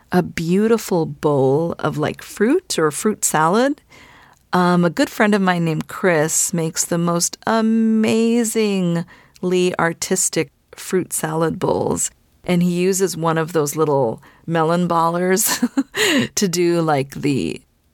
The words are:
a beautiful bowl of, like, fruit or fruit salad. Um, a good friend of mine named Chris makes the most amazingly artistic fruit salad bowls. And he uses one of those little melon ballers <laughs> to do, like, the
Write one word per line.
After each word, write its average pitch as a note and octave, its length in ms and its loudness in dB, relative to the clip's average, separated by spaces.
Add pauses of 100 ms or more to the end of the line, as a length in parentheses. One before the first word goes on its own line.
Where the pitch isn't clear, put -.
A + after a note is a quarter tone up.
(100)
a F3+ 140 2
beautiful F3+ 840 0
bowl D3 720 0
of, D3 200 -4
like, D3 220 -4
fruit B3+ 600 -2
or D3+ 100 2
fruit G#3 340 -2
salad. G3+ 560 2 (720)
Um, F3 320 4
a F3 60 2
good C#4 180 0
friend G#3 280 0
of G3 40 2
mine F3+ 240 0
named D#3+ 220 -2
Chris D#3+ 680 0
makes E3 320 -2
the F3 140 -2
most E3+ 480 -2
amazingly A3 1600 2 (720)
artistic E3 720 -2 (240)
fruit - 380 -4
salad D#3+ 480 -2
bowls. - 500 -2 (320)
And F3 180 0
he F3 120 2
uses F3+ 440 0
one D#3+ 220 0
of D#3+ 140 -2
those D3+ 240 0
little C#3 440 0 (280)
melon E3 400 0
ballers E3+ 720 0 (720)
<laughs> - 20 -20
to G3+ 140 0
do, E3+ 320 0
like, C#3 340 0
the B2 480 -4 (320)